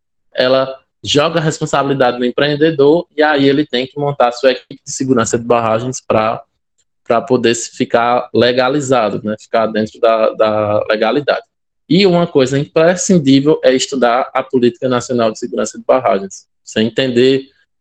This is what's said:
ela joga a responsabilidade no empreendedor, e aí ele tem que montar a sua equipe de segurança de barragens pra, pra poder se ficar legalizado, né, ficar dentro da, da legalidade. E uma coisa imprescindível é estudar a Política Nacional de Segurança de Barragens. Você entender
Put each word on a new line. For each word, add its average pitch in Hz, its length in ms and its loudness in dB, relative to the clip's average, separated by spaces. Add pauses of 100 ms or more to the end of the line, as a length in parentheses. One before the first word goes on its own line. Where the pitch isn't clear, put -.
(340)
ela 131 460 0 (220)
joga 160 380 0
a 151 40 -4
responsabilidade 139 760 -2
no 123 60 -2
empreendedor, 147 880 0
e 151 80 0
aí 143 240 2
ele 143 180 2
tem 127 220 -6
que - 100 -14
montar 139 300 0
a 120 60 -2
sua 131 180 2
equipe - 340 -10
de - 60 -14
segurança 120 480 -2
de 117 60 -8
barragens 117 600 -2
pra, 110 380 -2 (600)
pra 117 180 0
poder 117 340 0
se - 220 -12
ficar 120 560 0
legalizado, 123 880 0
né, 107 160 -6
ficar 110 280 -2
dentro 107 340 -4
da, 113 320 2
da 107 560 0
legalidade. 110 560 0 (440)
E 185 160 4
uma 175 200 2
coisa 135 320 0
imprescindível 156 1040 2
é 131 120 4
estudar 127 600 0
a 131 80 -2
Política 120 460 -2
Nacional 120 420 -2
de 110 80 -8
Segurança 117 400 -8
de 117 60 -16
Barragens. 110 640 -2 (160)
Você - 160 -6
entender 131 720 0 (320)